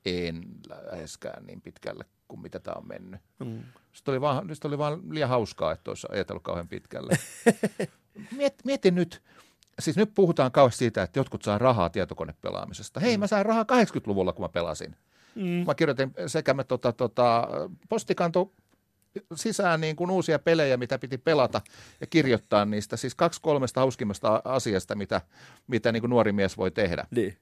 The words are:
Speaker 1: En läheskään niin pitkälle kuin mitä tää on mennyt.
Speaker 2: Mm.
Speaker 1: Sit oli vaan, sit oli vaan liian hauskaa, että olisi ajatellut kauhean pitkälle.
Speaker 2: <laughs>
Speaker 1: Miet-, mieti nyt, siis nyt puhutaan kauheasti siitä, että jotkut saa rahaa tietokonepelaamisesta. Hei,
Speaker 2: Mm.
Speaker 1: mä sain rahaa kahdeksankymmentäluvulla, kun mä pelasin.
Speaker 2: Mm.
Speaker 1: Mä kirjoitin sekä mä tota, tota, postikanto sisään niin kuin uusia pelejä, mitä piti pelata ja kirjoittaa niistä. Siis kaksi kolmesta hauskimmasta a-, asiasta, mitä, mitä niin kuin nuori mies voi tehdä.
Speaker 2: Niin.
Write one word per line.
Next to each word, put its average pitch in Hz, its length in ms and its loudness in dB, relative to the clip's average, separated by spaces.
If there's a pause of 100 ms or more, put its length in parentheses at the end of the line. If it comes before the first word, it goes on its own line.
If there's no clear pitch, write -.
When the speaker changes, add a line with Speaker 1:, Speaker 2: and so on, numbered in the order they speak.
Speaker 1:
En 85 360 -4 (260)
läheskään - 760 -14
niin 50 160 -18
pitkälle - 440 -14 (220)
kuin - 140 -18
mitä - 180 -14
tää 90 140 -12
on - 140 -12
mennyt. 92 340 -16 (180)
Speaker 2:
Mm. 117 240 -12 (300)
Speaker 1:
Sit - 160 -10
oli 131 120 -2
vaan, 147 340 -2
sit - 100 -14
oli 143 120 -4
vaan 151 320 -4
liian 151 200 -2
hauskaa, 104 420 0
että - 200 -8
olisi - 200 -10
ajatellut 95 320 -4
kauhean 85 240 -6
pitkälle. - 500 -4 (560)
Speaker 2:
<laughs> - 640 -12
Speaker 1:
Miet-, 277 280 -2
mieti 262 260 2
nyt, 175 300 -2 (580)
siis 151 180 -2
nyt 208 180 2
puhutaan 160 360 4
kauheasti 135 280 6
siitä, 113 240 2
että 135 160 -2
jotkut - 240 -4
saa 104 140 0
rahaa 110 320 4
tietokonepelaamisesta. 92 1080 -8
Hei, 220 180 2
Speaker 2:
Mm. - 20 -2
Speaker 1:
mä 208 80 -2
sain 202 180 2
rahaa 226 200 2
kahdeksankymmentäluvulla, 101 680 2
kun 92 120 -6
mä 85 40 -6
pelasin. 82 460 -4 (400)
Speaker 2:
Mm. 214 80 -6 (220)
Speaker 1:
Mä 147 100 0
kirjoitin 135 380 0 (140)
sekä 147 260 0
mä 135 100 -2
tota, 123 300 -2
tota, 120 540 2 (420)
postikanto 185 640 0 (840)
sisään 180 460 0
niin 156 140 -2
kuin 175 160 -2
uusia 165 280 2
pelejä, 151 380 4
mitä 127 220 -2
piti 131 180 -8
pelata 127 440 2 (400)
ja - 60 -8
kirjoittaa 117 580 4
niistä. 104 320 -4
Siis - 180 -6
kaksi - 260 0
kolmesta 139 380 0
hauskimmasta 113 560 0
a-, - 80 0
asiasta, 117 520 -2
mitä, 101 260 -2 (460)
mitä 120 240 2
niin 113 100 0
kuin 120 80 -2
nuori 113 220 6
mies 98 260 0
voi 95 140 0
tehdä. 87 400 0
Speaker 2:
Niin. 104 300 0